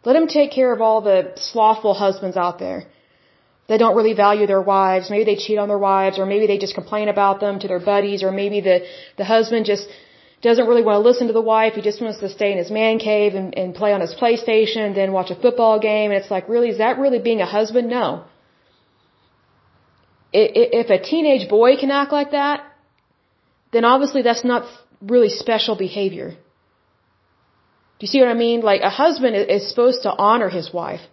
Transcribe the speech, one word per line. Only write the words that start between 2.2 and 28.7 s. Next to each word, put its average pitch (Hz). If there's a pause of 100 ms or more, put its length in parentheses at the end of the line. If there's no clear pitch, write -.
out 175
there 185 (840)
that 214
don't 226
really 220
value 202
their 196
wives. 190
Maybe 208
they 208
cheat 214
on 202
their 202
wives, 196
or 190
maybe 208
they 202
just 196
complain 214
about 196
them 202
to 196
their 180
buddies, 202
or 190
maybe 202
the, 180 (320)
the 196
husband 226
just 202 (540)
doesn't 233
really 240
wanna 208
listen 247
to 220
the 226
wife. 220
He 214
just 208
wants 214
to 196
stay 202
in 190
his 175
man 220
cave 214
and, 190
and 180
play 208
on 196
his 165
PlayStation, 220
then 196
watch 185
a 175
football 233
game. 214
And 196
it's 196
like, 185
really, 240
is 196
that 233
really 262
being 220
a 180
husband? 220
No. 170 (2000)
I, 196
i-, 233 (100)
if 233
a 196
teenage 294
boy 240
can 277
act 285
like 294
that, 285 (1080)
then 233
obviously 269
that's 233
not 240 (340)
really 226
special 220
behavior. 190
Do -
you 202
see 277
what 247
I 233
mean? 233
Like, 202